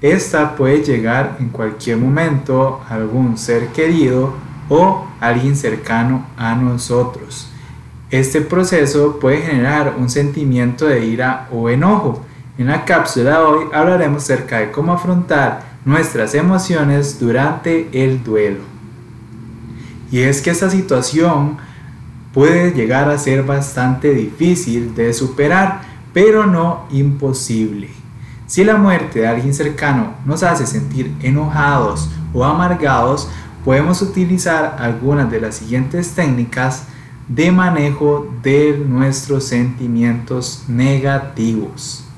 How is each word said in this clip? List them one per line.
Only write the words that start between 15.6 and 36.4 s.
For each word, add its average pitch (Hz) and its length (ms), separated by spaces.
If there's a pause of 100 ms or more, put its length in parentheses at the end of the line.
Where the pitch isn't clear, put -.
nuestras 135 500
emociones 151 840
durante 147 720
el 131 320
duelo. 104 340 (1500)
Y 123 80
es 139 240
que 175 80
esta 180 180
situación 151 880 (720)
puede 170 400
llegar 131 360
a 147 100
ser 135 240
bastante 135 720
difícil 120 800
de 117 180
superar, 151 680 (300)
pero 214 340
no 175 440
imposible. 131 1000 (580)
Si 185 180
la 214 120
muerte 185 440
de 113 60
alguien 123 280
cercano 143 600 (100)
nos 156 180
hace 165 240
sentir - 540
enojados 139 880 (240)
o 123 120
amargados, 147 840 (360)
podemos 156 380
utilizar 175 760
algunas 123 520
de 113 100
las 107 160
siguientes 131 560
técnicas 131 720 (420)